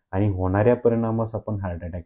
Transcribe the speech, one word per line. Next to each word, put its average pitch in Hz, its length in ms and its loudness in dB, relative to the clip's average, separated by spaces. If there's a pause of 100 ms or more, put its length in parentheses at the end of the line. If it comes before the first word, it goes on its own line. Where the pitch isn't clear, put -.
(120)
आणि 101 160 2
होणाऱ्या 98 480 2
परिणामास 113 580 0
आपण 107 200 -6
हार्ट 90 300 -6
अटॅक 85 220 -10